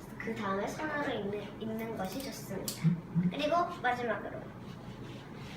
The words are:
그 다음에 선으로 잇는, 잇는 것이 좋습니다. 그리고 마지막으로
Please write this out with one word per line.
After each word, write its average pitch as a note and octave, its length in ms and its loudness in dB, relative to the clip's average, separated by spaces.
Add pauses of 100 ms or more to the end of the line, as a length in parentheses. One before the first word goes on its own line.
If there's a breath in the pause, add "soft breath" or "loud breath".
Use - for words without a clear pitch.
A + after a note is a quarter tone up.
(180)
그 A3+ 180 -2
다음에 G3+ 320 2
선으로 D4 440 0
잇는, G#3 500 -2
잇는 A3+ 360 -2
것이 F#3+ 260 -2
좋습니다. - 600 -4 (460)
그리고 D4+ 260 4 (260)
마지막으로 A#3+ 580 2 (1160 loud breath)